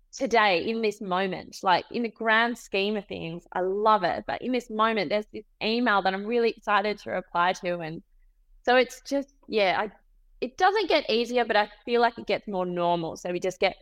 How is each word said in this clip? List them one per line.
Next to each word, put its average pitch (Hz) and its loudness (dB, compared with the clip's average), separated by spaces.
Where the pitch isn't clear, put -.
today 214 2
in 226 -2
this 208 -2
moment. 185 -4
Like, 185 4
in 240 -4
the 226 -4
grand 226 0
scheme 202 -2
of 196 -6
things, 170 -10
I 185 -2
love 202 2
it. 175 -2
But - -6
in 247 -4
this 247 -4
moment, 220 0
there's 208 -2
this 214 -14
email 220 2
that 190 2
I'm 196 -6
really 233 2
excited 208 -2
to - -12
reply 185 0
to. 175 -4
And 165 -10
so 247 2
it's 254 0
just, 277 -4
yeah, 196 2
I, 208 -4
it 247 -6
doesn't 381 4
get 320 2
easier, 233 0
but 220 0
I 208 2
feel 240 2
like 233 2
it 226 -14
gets - -2
more 185 -2
normal. 175 0
So 180 -8
we 180 -4
just 185 -4
get, 185 2